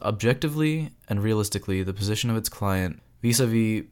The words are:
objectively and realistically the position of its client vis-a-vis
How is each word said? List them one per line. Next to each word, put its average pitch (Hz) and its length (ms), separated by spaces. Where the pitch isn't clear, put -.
objectively 147 920
and 101 140
realistically 101 600
the 92 100
position 104 380
of 113 60
its 113 120
client 92 540
vis-a-vis 113 720